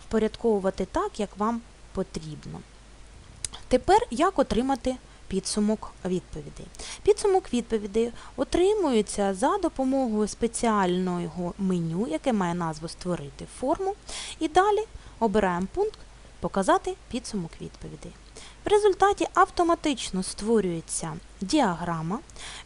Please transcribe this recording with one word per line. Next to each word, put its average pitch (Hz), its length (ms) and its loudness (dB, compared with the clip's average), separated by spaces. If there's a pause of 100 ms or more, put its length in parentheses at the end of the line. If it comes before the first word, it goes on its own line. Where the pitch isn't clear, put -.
впорядковувати 208 760 0
так, 392 340 -2
як 196 180 -4
вам 226 240 0 (320)
потрібно. 156 680 -8 (1080)
Тепер 349 440 4
як 302 280 2
отримати 254 560 0 (340)
підсумок 208 640 0 (140)
відповідей? 165 600 -6 (380)
Підсумок 381 500 4
відповідей 226 580 0 (240)
отримується 269 960 2
за 277 240 2
допомогою 262 720 0
спеціального 180 1300 0
меню, 180 500 0
яке 302 260 0
має 180 200 2
назву 165 340 -4
«Створити 160 580 -8 (140)
форму». 370 360 -2 (440)
І 311 80 -2
далі 403 360 4 (360)
обираємо 190 540 2
пункт 415 260 -2 (400)
«Показати 294 560 0 (160)
підсумок 185 400 -6 (100)
відповідей». 160 500 -14 (540)
В 349 40 -2
результаті 403 640 4
автоматично 330 880 2
створюється 185 880 -2 (280)
діаграма, 175 800 0 (460)